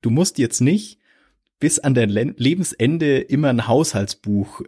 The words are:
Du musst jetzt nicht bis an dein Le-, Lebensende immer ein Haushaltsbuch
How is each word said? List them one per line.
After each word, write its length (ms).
Du 100
musst 260
jetzt 240
nicht 380
bis 200
an 160
dein 140
Le-, 280
Lebensende 800
immer 320
ein 180
Haushaltsbuch 1000